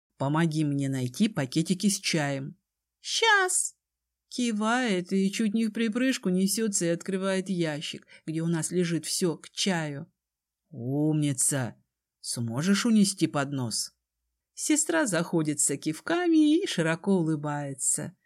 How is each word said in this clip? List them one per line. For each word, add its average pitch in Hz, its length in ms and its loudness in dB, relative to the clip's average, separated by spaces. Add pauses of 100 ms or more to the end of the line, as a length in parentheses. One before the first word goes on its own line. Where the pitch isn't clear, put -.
(160)
"Помоги 156 480 2
мне 139 240 0
найти 127 400 0
пакетики 165 640 -2
с 190 100 -2
чаем". 143 560 -4 (460)
"Щас!" 403 760 0 (520)
Кивает 220 840 0
и 196 180 2
чуть 208 220 0
не 226 140 2
в 214 60 -2
припрыжку 233 580 0
несется 190 560 0
и 170 100 2
открывает 190 540 -2
ящик, 160 560 -4 (180)
где 160 160 -4
у 165 60 -2
нас 165 240 0
лежит 170 340 0
все 170 320 -2
к - 140 -18
чаю. 165 600 -4 (600)
"Умница! 143 1080 0 (440)
Сможешь 143 680 -2
унести 214 400 4
поднос?" 135 680 -4 (600)
Сестра 311 520 0
заходится 160 720 0
кивками 320 840 2
и 381 40 -2
широко 165 500 0
улыбается, 147 1080 -2